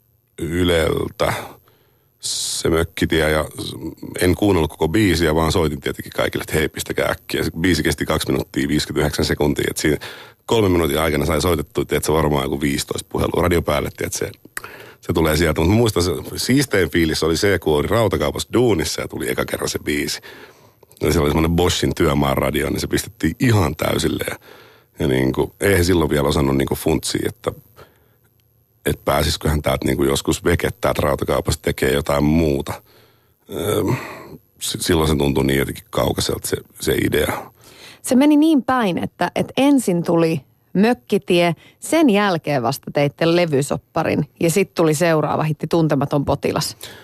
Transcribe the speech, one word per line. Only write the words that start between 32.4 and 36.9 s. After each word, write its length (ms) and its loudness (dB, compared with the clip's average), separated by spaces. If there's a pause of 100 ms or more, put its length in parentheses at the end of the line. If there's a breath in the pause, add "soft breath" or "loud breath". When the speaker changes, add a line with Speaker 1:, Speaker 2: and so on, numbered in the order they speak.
Speaker 1:
Öö, 340 -2 (760 loud breath)
s-, 200 -6
silloin 300 2
se 60 2
tuntui 300 2
niin 140 2
jotenkin 300 -6
kaukaiselta 580 -2
se, 100 -4 (220)
se 160 0